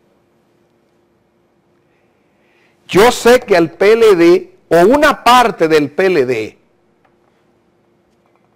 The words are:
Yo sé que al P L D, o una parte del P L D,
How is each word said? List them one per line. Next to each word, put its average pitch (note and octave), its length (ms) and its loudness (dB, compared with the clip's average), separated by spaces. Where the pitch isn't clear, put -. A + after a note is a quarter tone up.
Yo A3 240 0
sé A#3+ 300 0
que F#3+ 160 -2
al E3 140 -2
P G3+ 200 -2
L A3+ 240 2
D, E3+ 420 -2
o E3+ 160 2
una C#4+ 400 0
parte A#3 420 0
del D3+ 240 -2
P F#3+ 140 -4
L E3 200 -2
D, A2+ 320 -10